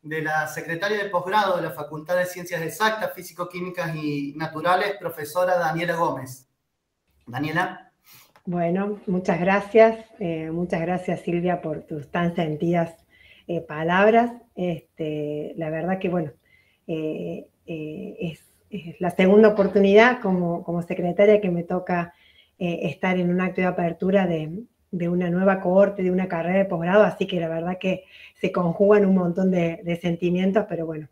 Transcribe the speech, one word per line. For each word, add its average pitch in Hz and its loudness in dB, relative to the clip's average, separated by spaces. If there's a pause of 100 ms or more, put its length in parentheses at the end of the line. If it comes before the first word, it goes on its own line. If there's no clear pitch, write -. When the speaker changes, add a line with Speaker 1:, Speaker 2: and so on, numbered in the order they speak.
Speaker 1:
de 156 -6
la 156 -2
secretaria 175 -4
de 196 -6
posgrado 190 0
de 165 -2
la 160 -6
Facultad 151 -6
de 180 2
Ciencias 175 -8
Exactas, 185 -2
Físico-Químicas 175 -8
y 147 -6
Naturales, 165 -2
profesora 175 -2
Daniela 170 -2
Gómez. 143 -4 (800)
Daniela. 156 -4 (540)
Speaker 2:
Bueno, 185 -2
muchas 185 -2
gracias. 202 4 (120)
Eh, 160 -6
muchas 175 -4
gracias, 180 -4
Silvia, 175 -2
por 156 -8
tus 151 -12
tan 175 -2
sentidas, 170 -2 (520)
eh, 170 -4
palabras. 196 2 (220)
Este, 151 -6
la 160 -6
verdad 170 -2
que, 190 -4
bueno, 170 -2 (540)
eh, 165 -6 (180)
eh, 156 -10
es, 160 -8 (300)
es 165 -12
la 180 0
segunda 202 8
oportunidad 208 6
como, 180 0
como 170 -4
secretaria 180 4
que 196 -2
me 170 -2
toca, 180 -4 (440)
eh, 175 -4
estar 185 -2
en 175 0
un 180 2
acto 185 -2
de 185 2
apertura 180 0
de, 165 -4 (260)
de 175 -4
una 175 0
nueva 190 2
cohorte, 190 4
de 185 2
una 185 0
carrera 175 0
de 196 4
posgrado, 185 2
así 185 -2
que 180 -4
la 165 -4
verdad 170 -4
que 185 -4 (360)
se 185 -2
conjugan 196 4
un 190 4
montón 185 2
de, 170 0
de 170 -4
sentimientos, 180 0
pero 165 -6
bueno 156 -10